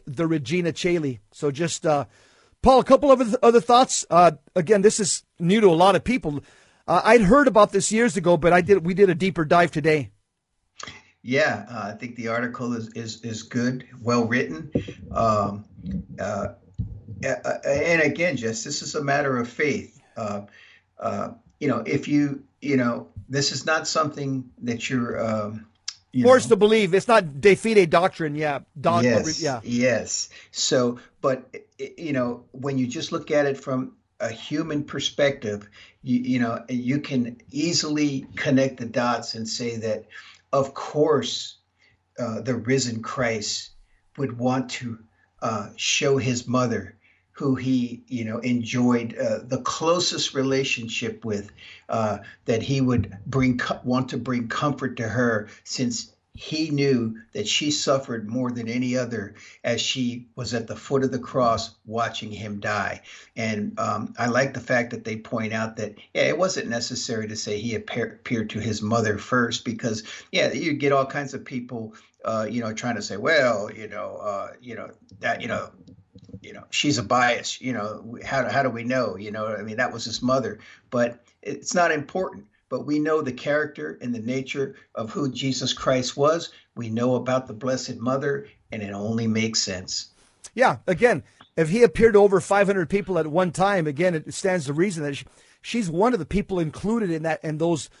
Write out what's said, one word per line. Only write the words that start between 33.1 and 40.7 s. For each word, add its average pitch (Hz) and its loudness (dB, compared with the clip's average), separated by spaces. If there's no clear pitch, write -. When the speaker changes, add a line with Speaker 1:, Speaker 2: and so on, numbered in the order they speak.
Speaker 2:
look 156 -8
at 147 4
it 135 -2
from 131 -6
a 117 -4
human 151 -6
perspective, 135 -2
you, 123 0
you 127 0
know, 117 -2
you 127 -2
can 123 -4
easily 151 -2
connect 131 2
the 120 -8
dots 120 -2
and 113 -8
say 117 -6
that, 110 -4
of - 0